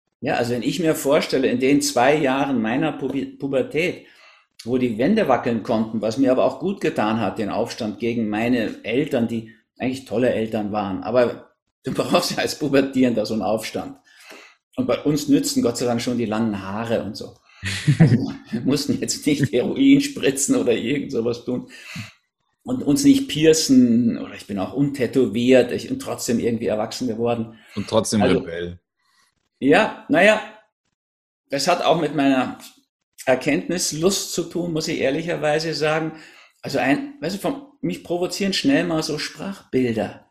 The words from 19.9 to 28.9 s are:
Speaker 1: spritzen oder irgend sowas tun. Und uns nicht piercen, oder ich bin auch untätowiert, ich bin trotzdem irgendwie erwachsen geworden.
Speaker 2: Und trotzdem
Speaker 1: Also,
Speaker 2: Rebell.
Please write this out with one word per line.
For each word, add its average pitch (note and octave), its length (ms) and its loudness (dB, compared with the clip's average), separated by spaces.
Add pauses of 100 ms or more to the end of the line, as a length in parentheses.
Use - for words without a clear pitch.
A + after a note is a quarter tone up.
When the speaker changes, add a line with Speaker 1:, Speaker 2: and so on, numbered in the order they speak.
Speaker 1:
spritzen - 540 0
oder A#2+ 180 2
irgend A#2+ 380 -2
sowas A#2 340 -4
tun. B2+ 240 -6 (960)
Und B2+ 200 -4
uns C#3 200 2
nicht C3+ 260 6
piercen, B2+ 880 4
oder - 160 -12
ich - 100 -16
bin G2+ 140 -6
auch F#2+ 140 -4
untätowiert, B2 1000 2
ich - 160 -6
bin C3 120 -6
trotzdem A#2 400 -4
irgendwie A2+ 280 -2
erwachsen G#2+ 400 -4
geworden. A2+ 500 -4 (180)
Speaker 2:
Und G2+ 120 -6
trotzdem A2 340 2
Speaker 1:
Also, - 180 4
Speaker 2:
Rebell. F2 400 -8 (800)